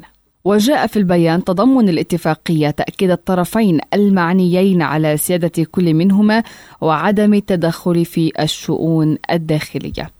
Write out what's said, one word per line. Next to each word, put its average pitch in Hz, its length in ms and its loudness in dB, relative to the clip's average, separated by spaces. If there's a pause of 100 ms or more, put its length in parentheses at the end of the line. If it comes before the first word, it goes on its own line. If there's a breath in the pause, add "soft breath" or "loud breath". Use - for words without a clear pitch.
(440)
وجاء 214 420 2
في 214 120 -4
البيان 175 460 2
تضمن 214 440 2
الاتفاقية 160 840 -2
تأكيد - 400 -2
الطرفين 180 680 0 (160)
المعنيين 185 880 2
على 151 340 0
سيادة 165 480 -2
كل 170 300 0
منهما 202 480 2 (380 loud breath)
وعدم 196 540 0
التدخل 175 680 -2
في 165 360 -2
الشؤون 156 800 -2 (120)
الداخلية. 160 880 -6